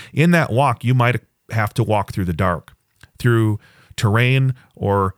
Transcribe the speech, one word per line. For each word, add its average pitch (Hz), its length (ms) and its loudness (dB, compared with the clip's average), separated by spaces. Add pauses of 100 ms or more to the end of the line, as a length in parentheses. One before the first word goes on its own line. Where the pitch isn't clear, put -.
(140)
In 170 180 2
that 156 220 0
walk, 127 320 0
you 123 80 2
might 120 280 0 (280)
have 110 240 -4
to 117 100 0
walk 104 300 -2
through 95 120 -4
the 87 60 -2
dark, 87 400 -2 (460)
through 113 420 0 (380)
terrain 123 560 2 (220)
or 98 420 -2